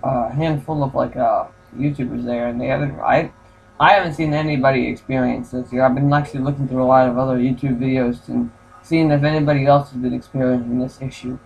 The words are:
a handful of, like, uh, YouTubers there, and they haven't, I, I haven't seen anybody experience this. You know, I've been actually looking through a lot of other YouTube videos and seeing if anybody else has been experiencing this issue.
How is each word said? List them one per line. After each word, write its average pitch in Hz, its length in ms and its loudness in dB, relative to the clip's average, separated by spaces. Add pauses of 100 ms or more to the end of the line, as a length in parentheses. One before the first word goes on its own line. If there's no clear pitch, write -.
a 123 260 -2
handful 151 540 -2
of, 131 100 -4
like, 123 220 -2
uh, 110 300 0 (320)
YouTubers 120 480 -4
there, 120 220 -2
and 120 120 -4
they 127 80 -4
haven't, 143 320 -2
I, 151 320 0 (480)
I 175 140 6
haven't 180 220 2
seen 151 180 -2
anybody 135 540 2
experience 123 640 -4
this. 127 200 -8
You 123 80 -4
know, 131 60 4
I've 127 100 4
been 143 160 2
actually 143 300 0
looking 139 260 -2
through 127 160 0
a - 20 2
lot 131 220 6
of 120 100 -2
other 131 200 0
YouTube 123 420 0
videos 127 480 -2
and 120 240 -2 (300)
seeing 160 280 2
if 147 140 2
anybody 147 440 2
else 143 240 4
has 127 100 -8
been 127 120 -2
experiencing 123 680 -2
this 131 220 -6
issue. 131 440 -10